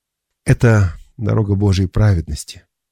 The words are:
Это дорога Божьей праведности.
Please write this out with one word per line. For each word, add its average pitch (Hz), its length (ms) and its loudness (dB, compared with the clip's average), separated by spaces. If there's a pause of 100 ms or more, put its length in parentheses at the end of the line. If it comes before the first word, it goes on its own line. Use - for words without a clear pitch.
(440)
Это 110 500 2 (220)
дорога 107 380 -2
Божьей 98 320 0
праведности. 90 800 -2 (260)